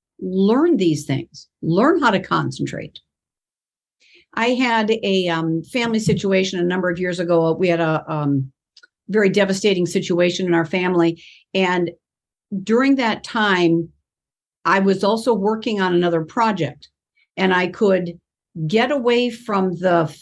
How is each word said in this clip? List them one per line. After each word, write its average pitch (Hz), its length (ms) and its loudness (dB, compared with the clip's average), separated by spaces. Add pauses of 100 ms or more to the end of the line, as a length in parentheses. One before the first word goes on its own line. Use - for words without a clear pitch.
(200)
learn 208 560 2
these 165 300 0
things, - 420 -6 (140)
learn 233 400 2
how 247 100 4
to 190 80 2
concentrate. - 800 -6 (1300)
I 226 160 0
had 233 420 2 (100)
a, 190 280 0
um, 165 340 -2
family 233 360 -2
situation 190 600 0
a 175 40 -2
number 180 260 -2
of 175 100 -4
years 180 180 -4
ago. 170 360 2
We 175 160 0
had 170 100 0
a, 160 320 0
um, 143 400 -2 (560)
very 202 220 2
devastating 190 560 0
situation 175 600 0
in 175 80 0
our 165 120 2
family. 170 580 0 (300)
And 180 380 0 (720)
during 254 340 2
that 233 280 -2
time, 175 640 0 (760)
I 175 140 2
was 196 220 0
also 220 320 0
working 220 460 -2
on 180 160 0
another 170 300 0
project, 190 640 -4 (480)
and 190 160 2
I 180 140 0
could 180 520 -2 (480)
get 226 240 0
away 240 380 0
from 190 480 -4
the 175 300 2 (140)